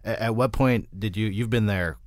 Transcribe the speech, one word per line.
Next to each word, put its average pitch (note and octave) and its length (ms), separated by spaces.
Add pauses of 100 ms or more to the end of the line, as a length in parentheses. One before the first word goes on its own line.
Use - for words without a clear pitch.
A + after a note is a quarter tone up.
A-, A2 200
at A2+ 120
what A#2+ 160
point B2 480
did G2 160
you, A2 120
you've A2 240
been A2+ 160
there F2+ 400